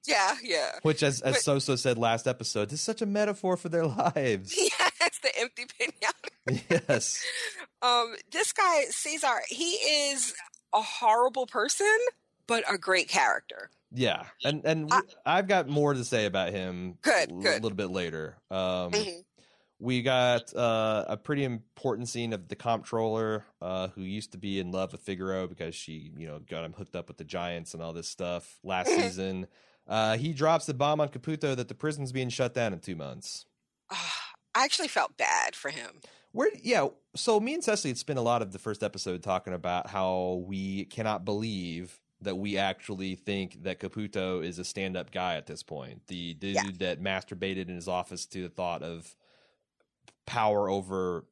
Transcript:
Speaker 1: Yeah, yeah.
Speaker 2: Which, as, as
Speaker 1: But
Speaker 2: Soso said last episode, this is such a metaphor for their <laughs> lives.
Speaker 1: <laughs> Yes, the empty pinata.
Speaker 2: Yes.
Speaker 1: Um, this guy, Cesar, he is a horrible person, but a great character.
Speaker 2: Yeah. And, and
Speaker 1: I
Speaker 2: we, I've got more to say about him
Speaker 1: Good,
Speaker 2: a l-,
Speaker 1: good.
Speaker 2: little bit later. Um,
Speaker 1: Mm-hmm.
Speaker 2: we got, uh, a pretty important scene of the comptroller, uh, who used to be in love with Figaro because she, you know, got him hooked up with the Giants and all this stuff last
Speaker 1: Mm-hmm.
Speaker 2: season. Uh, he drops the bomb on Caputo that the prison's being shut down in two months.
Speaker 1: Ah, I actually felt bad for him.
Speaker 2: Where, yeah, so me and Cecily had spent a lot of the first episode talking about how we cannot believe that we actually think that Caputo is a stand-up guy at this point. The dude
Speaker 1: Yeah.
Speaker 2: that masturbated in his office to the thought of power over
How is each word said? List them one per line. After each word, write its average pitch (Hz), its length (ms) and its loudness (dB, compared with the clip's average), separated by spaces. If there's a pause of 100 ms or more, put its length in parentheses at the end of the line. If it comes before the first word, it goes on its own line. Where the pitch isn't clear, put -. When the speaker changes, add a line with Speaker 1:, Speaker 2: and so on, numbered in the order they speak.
Speaker 1:
Yeah, 208 360 4
yeah. 165 280 0 (100)
Speaker 2:
Which, 156 220 2
as, 135 180 2
as 135 240 2
Speaker 1:
But 143 120 4
Speaker 2:
Soso 135 200 2
said 123 220 2
last 117 280 2
episode, 107 420 -2
this 151 100 -6
is - 60 -2
such 226 180 -2
a - 20 0
metaphor 202 520 2
for 175 120 -6
their 165 160 2
<laughs> 165 300 2
lives. 104 420 2
Speaker 1:
<laughs> - 120 6 (320)
Yes, - 200 2
the - 180 0
empty 247 260 -4
pinata. - 1200 -2
Speaker 2:
Yes. - 360 2 (600)
Speaker 1:
Um, 240 320 4 (160)
this 381 220 2
guy, 339 360 6
Cesar, 294 580 0
he 320 260 -2
is 277 600 2 (400)
a 214 80 6
horrible 240 680 4
person, 339 480 4 (520)
but 233 240 2
a 196 60 2
great 180 320 4
character. - 600 2 (220)
Speaker 2:
Yeah. 120 320 0 (220)
And, 147 200 0
and 156 260 2
Speaker 1:
I 165 100 6
Speaker 2:
we, - 60 -8 (180)
I've 185 220 4
got 185 200 4
more 147 260 4
to 127 100 -2
say 113 220 2
about 92 260 0
him 92 500 -4
Speaker 1:
Good, 180 280 4
Speaker 2:
a 82 40 -10
l-, 90 80 -10
Speaker 1:
good. 127 220 2
Speaker 2:
little 104 120 0
bit 95 160 -2
later. 80 460 -4 (120)
Um, 92 420 0
Speaker 1:
Mm-hmm. 196 280 -2 (600)
Speaker 2:
we 123 220 0
got, 123 540 4
uh, 110 540 2
a 107 80 -2
pretty 143 260 -2
important 120 680 -4
scene 117 240 -4
of 92 140 -8
the 104 80 -8
comptroller, 110 880 0 (160)
uh, 92 280 -4
who 98 120 -12
used 95 320 -6
to 98 40 -14
be 98 220 -2
in 90 120 -4
love 92 220 -2
with - 80 -14
Figaro 95 460 -4
because 82 280 -8
she, 78 420 -12
you 80 100 -12
know, 73 120 -10
got 82 240 -8
him 82 100 -10
hooked - 220 -14
up 87 120 -6
with - 100 -18
the - 60 -14
Giants 87 500 -6
and 82 100 -10
all 82 100 -8
this 82 140 -10
stuff 87 560 -6
last 92 260 0
Speaker 1:
Mm-hmm. - 120 4
Speaker 2:
season. 95 460 -2 (400)
Uh, 110 300 2
he 147 140 -2
drops 156 360 2
the 151 80 -2
bomb 147 260 2
on 147 80 2
Caputo 143 460 -2
that 123 120 -4
the - 80 -12
prison's 143 360 -4
being 127 180 -2
shut 120 240 0
down 117 180 0
in 85 80 -6
two 92 160 -8
months. 69 500 -10 (460)
Speaker 1:
Ah, - 300 -4 (340)
I 247 80 4
actually 294 240 0
felt - 300 0
bad 78 380 2
for - 140 -8
him. 147 300 -12 (340)
Speaker 2:
Where, 262 160 4 (120)
yeah, 208 260 2 (280)
so 214 260 4
me 262 140 -2
and 349 80 -4
Cecily 208 260 0
had 123 80 -4
spent 139 220 -4
a - 20 0
lot 117 200 4
of 98 120 -4
the 95 60 -12
first 107 240 -4
episode 92 400 -4
talking 92 300 -2
about 87 360 -2
how 92 580 0
we 95 380 -4
cannot 107 400 -4
believe 95 720 -4 (220)
that 95 140 -4
we 98 220 -2
actually 95 580 -2
think 95 480 -6
that 92 160 -4
Caputo 92 640 -4
is 87 140 -6
a 90 40 -6
stand-up 92 480 -6
guy 90 240 -2
at 73 120 -8
this - 160 -12
point. 64 440 -12
The 87 280 -8
dude 98 200 -4
Speaker 1:
Yeah. 98 240 0
Speaker 2:
that 90 220 -2
masturbated 95 640 -4
in 90 80 -8
his 85 140 -8
office 90 380 -4
to 92 160 -8
the 87 60 -8
thought 85 340 -4
of 82 300 -10 (1120)
power 104 440 2
over 92 640 -2